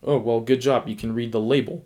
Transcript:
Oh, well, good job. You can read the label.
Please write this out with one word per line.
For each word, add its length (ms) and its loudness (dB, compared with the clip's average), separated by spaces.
Oh, 160 0
well, 220 2
good 220 2
job. 260 2
You 80 -6
can 180 -6
read 180 -4
the 80 0
label. 460 -2